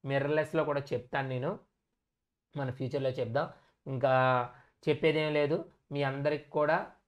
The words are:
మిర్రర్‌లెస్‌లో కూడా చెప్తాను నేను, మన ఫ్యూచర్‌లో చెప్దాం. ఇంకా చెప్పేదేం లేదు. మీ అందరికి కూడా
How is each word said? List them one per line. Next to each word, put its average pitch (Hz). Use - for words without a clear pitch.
మిర్రర్‌లెస్‌లో 147
కూడా 143
చెప్తాను 135
నేను, 131
మన 139
ఫ్యూచర్‌లో 135
చెప్దాం. 127
ఇంకా 131
చెప్పేదేం 156
లేదు. 147
మీ 143
అందరికి 139
కూడా 151